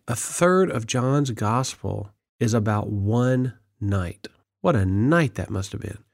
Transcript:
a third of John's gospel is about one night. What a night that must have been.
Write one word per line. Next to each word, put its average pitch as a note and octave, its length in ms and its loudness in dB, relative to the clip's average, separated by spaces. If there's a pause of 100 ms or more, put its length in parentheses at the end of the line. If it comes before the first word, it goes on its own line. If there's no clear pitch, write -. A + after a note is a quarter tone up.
a A#2+ 80 -2
third F3+ 560 2
of A2+ 160 -4
John's C3 440 0
gospel G#2 800 -4 (280)
is A#2 140 2
about G#2 360 0
one A#2+ 640 0 (260)
night. G2 480 -2 (340)
What F3+ 140 2
a F#2+ 100 4
night B2 500 2
that F#2+ 140 -6
must G2 240 -6
have G#2 80 -8
been. - 180 -10 (140)